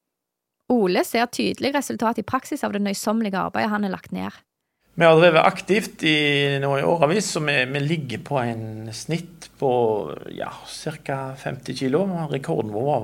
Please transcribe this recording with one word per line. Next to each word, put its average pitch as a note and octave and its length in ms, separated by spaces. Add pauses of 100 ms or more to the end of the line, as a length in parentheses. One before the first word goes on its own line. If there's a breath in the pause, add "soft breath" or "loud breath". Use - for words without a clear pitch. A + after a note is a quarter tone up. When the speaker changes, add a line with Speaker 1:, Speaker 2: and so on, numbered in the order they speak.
(720)
Speaker 1:
Ole G#3+ 320
ser A#3 240
tydelig A#3+ 460
resultat A#3 440
i G#3 60
praksis - 400
av G#3 80
det G3+ 80
nøysommelige G3+ 560
arbeidet G#3 360
han G#3 120
har F#3 80
lagt - 220
ned. - 180 (640)
Speaker 2:
Vi E3 80
har D#3+ 160
drevet E3 240
aktivt - 640
i, C#3+ 560
nå C#3 60 (100)
i - 80
årevis, E3+ 460
så E3+ 100
vi, C#3+ 140 (100)
vi C#3+ 160
ligger D#3+ 400
på C#3+ 160
en A2 560
snitt - 540 (100)
på, C#3 120 (600)
ja, G1+ 220 (180)
cirka C3+ 680
femti C#3 360
kilo. C3+ 300 (260)
Rekorden C#3 400
vår A2 160
var C3+ 160